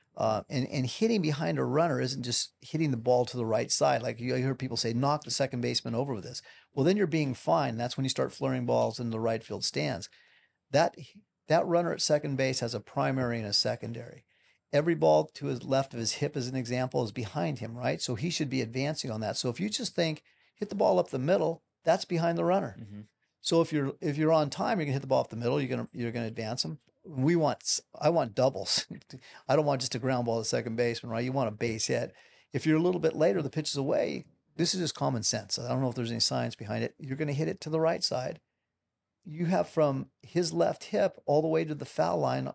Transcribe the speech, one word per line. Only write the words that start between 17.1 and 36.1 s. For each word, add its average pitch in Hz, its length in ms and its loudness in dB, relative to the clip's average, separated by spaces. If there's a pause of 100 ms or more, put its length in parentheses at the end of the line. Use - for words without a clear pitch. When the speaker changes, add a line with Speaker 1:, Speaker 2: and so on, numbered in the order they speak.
Speaker 1:
behind 135 460 -4
him, 113 180 -10
right? 131 240 -2
So - 140 -4
he 151 160 -4
should 156 200 -2
be 131 120 -2
advancing 131 480 -4
on 110 100 -4
that. 110 160 -4
So 127 140 -2
if 123 100 -4
you 202 80 -2
just 214 260 -4
think, 160 280 -2 (320)
"Hit - 160 -6
the - 60 -8
ball 190 220 4
up 175 120 2
the 135 80 -4
middle," 165 440 0 (220)
that's 170 220 2
behind 170 320 0
the 170 60 0
runner. 175 360 0
Speaker 2:
Mm-hmm. 104 200 -14 (420)
Speaker 1:
So 165 180 4
if 165 100 2
you're, 139 300 0
if 143 160 -2
you're 156 160 4
on 151 160 6
time, 202 300 0
you're 151 80 0
gonna 135 80 0
hit 135 80 -2
the 143 60 -8
ball 131 120 4
up 127 80 -2
the 110 80 -10
middle. 123 240 0
You're 131 160 -2
gonna, 117 160 -4
you're 120 180 -4
gonna 117 160 -4
advance 113 380 -4
him. 156 140 -8 (300)
We 151 280 2
want 147 260 2
s-, - 180 -2 (180)
I 147 120 4
want 139 240 2
doubles. 131 500 2 (320)
<laughs> - 320 -16
I 131 60 4
don't 156 100 4
want 139 160 0
just - 140 -4
a 117 60 -4
ground 123 260 0
ball 113 140 0
to 110 40 -4
second 117 300 -2
baseman, 117 380 -2
right? 120 120 -2
You 127 60 -2
want 131 180 0
a 107 40 -4
base 110 340 -2
hit. 120 260 -2 (400)
If 139 140 -2
you're 156 120 6
a 160 40 4
little 180 180 2
bit 160 140 2
later, 170 280 4
the 139 60 -4
pitch 151 220 -4
is 147 60 -4
away. 143 480 0 (320)
This 165 180 2
is 185 60 -4
just 156 160 -4
common 127 260 0
sense. - 380 -2
I 120 80 -6
don't 127 120 0
know 135 80 2
if 117 60 -4
there's 120 160 -4